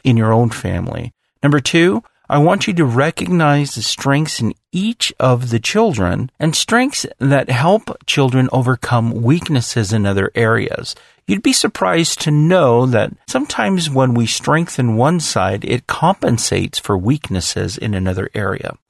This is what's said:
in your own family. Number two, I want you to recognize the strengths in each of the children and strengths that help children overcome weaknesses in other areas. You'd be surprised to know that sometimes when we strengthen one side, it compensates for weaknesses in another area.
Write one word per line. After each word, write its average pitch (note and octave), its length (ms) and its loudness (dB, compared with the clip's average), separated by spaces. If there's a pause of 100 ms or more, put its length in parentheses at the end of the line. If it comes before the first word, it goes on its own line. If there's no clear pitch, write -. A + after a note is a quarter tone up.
in B2+ 120 4
your A2 160 4
own A#2 160 4
family. F#2 640 -6 (300)
Number C#3+ 180 4
two, F3 420 2 (240)
I C#3+ 120 0
want F3+ 280 2
you G#3+ 60 -2
to E3+ 140 2
recognize D3 880 0
the A2 80 -8
strengths C#3+ 580 -2
in A2 140 -2 (180)
each G#3 480 -4
of B2+ 300 2
the A2+ 100 0
children A#2+ 720 0 (100)
and D#3+ 160 0
strengths - 480 0 (140)
that C#3 320 2
help E3 560 0
children C3 440 2
overcome A#2+ 720 0
weaknesses A#2+ 720 0
in G#2 140 2
other G2 280 0
areas. A2+ 600 -2 (320)
You'd G3 160 0
be C4 100 2
surprised F3+ 720 0
to D#3 80 -2
know D3 560 4
that A2+ 260 0 (160)
sometimes G3 600 -2
when C3 240 2
we A#2 100 2
strengthen C3 720 0
one D#3 240 2
side, G2+ 460 -2
it A#2+ 200 -2
compensates - 920 -2
for - 180 -2
weaknesses F#2+ 800 -4
in G#2+ 160 -4
another F#2 420 -4
area. G2 400 -6 (160)